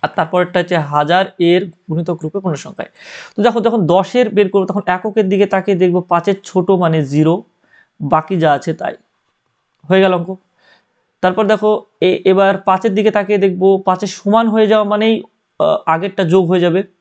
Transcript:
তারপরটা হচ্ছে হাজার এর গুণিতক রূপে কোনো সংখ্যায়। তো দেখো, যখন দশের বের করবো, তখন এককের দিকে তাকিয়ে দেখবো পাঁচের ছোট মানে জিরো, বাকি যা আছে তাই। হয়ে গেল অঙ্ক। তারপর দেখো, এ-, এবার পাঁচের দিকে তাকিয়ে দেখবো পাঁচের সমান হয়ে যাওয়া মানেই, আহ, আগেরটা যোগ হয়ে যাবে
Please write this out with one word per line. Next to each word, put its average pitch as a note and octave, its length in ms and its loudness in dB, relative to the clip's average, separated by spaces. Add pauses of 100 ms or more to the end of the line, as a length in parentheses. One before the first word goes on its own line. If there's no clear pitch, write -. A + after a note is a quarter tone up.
(160)
তারপরটা F3+ 440 -2
হচ্ছে F3 180 -2
হাজার D3+ 480 0 (140)
এর F3 320 2 (180)
গুণিতক E3 340 -4
রূপে D#3 160 -6
কোনো F#3 160 -4
সংখ্যায়। - 340 -12 (460)
তো G3+ 80 -2
দেখো, A3+ 180 2
যখন A3+ 240 0
দশের G3 440 2
বের G3 200 0
করবো, F#3+ 160 0
তখন F#3+ 200 -4
এককের F#3+ 440 -2
দিকে G3 160 2
তাকিয়ে F#3+ 320 -2
দেখবো F3+ 240 2
পাঁচের F3 420 -2
ছোট F3+ 280 -2
মানে D#3+ 340 2
জিরো, D#3 380 0 (580)
বাকি D#3 360 -2
যা D#3+ 140 2
আছে C#3+ 220 -2
তাই। - 220 -8 (920)
হয়ে F#3+ 120 4
গেল F#3+ 120 2
অঙ্ক। F3 220 -6 (840)
তারপর F#3 240 0
দেখো, G3+ 400 0 (160)
এ-, F3+ 240 0
এবার F#3+ 320 4
পাঁচের F#3+ 380 0
দিকে G#3 160 2
তাকিয়ে G3+ 260 0
দেখবো F#3+ 400 2
পাঁচের F#3+ 300 -2
সমান A3 400 0
হয়ে A3 200 2
যাওয়া G#3+ 180 2
মানেই, G#3 380 0 (360)
আহ, D#3 260 2
আগেরটা F#3 380 -2
যোগ F3 220 2
হয়ে F3 140 0
যাবে F3 240 0 (180)